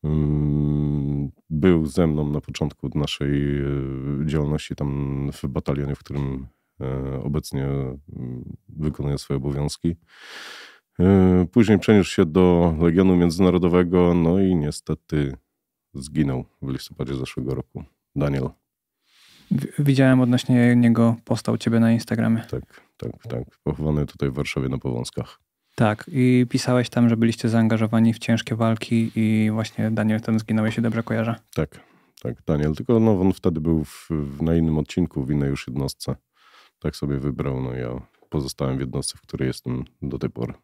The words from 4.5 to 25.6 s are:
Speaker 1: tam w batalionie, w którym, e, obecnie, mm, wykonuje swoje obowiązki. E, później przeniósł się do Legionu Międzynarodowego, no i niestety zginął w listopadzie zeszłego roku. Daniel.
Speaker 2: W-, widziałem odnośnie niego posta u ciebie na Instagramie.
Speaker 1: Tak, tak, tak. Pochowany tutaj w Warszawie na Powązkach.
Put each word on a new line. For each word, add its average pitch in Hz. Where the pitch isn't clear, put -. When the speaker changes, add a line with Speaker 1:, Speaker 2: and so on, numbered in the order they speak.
Speaker 1:
tam 69
w -
batalionie, 71
w -
którym, 67
e, 67
obecnie, 71
mm, 69
wykonuje 71
swoje -
obowiązki. 71
E, 92
później 107
przeniósł 101
się 98
do 85
Legionu 90
Międzynarodowego, 87
no 87
i 92
niestety 73
zginął 69
w 67
listopadzie 65
zeszłego 65
roku. -
Daniel. 69
Speaker 2:
W-, 139
widziałem 131
odnośnie 123
niego 117
posta -
u 117
ciebie 113
na 113
Instagramie. 113
Speaker 1:
Tak, -
tak, -
tak. 62
Pochowany 76
tutaj -
w 64
Warszawie 67
na 65
Powązkach. -